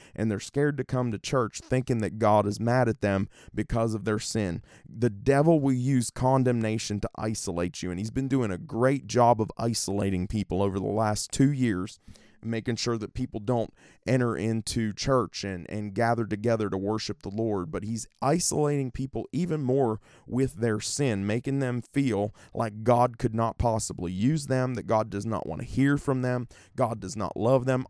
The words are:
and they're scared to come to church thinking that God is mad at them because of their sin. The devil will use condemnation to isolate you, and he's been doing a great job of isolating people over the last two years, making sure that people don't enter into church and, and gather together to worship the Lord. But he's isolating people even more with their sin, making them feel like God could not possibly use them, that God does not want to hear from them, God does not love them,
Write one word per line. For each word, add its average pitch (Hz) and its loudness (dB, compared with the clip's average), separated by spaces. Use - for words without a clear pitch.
and 110 0
they're 98 -2
scared 143 -2
to 135 -4
come 123 -2
to 104 -4
church 120 -2
thinking 127 0
that 107 -2
God 104 6
is 107 -2
mad 120 4
at 110 0
them 98 2
because 113 0
of 101 -6
their 107 0
sin. 101 -2
The 117 0
devil 139 4
will 135 2
use 127 2
condemnation 117 0
to - -4
isolate 90 -4
you, 90 -4
and 87 -6
he's 113 -6
been 131 -2
doing 123 2
a 90 -4
great 123 0
job 117 6
of 101 -2
isolating 98 -2
people 95 -2
over 98 0
the 95 -4
last 107 -2
two 139 4
years, 110 -2
making 113 -4
sure 117 -2
that 104 -8
people 123 -6
don't 113 -2
enter 120 2
into 110 -2
church 123 0
and, 92 -8
and 104 -8
gather 117 2
together 107 0
to 98 -2
worship 104 -4
the - -8
Lord. 101 -2
But 92 -6
he's 113 -6
isolating 147 0
people 135 -6
even 156 -2
more 127 2
with 131 -2
their 110 0
sin, 110 -2
making 123 -2
them 123 -2
feel 107 0
like 110 -4
God 120 4
could 113 -2
not 113 0
possibly 107 0
use 135 0
them, 127 0
that 107 -8
God 110 2
does 101 -4
not 107 -4
want 131 -6
to 123 -8
hear 139 4
from 131 0
them, 123 -2
God 113 -2
does 92 -8
not 101 -6
love 120 4
them, 127 0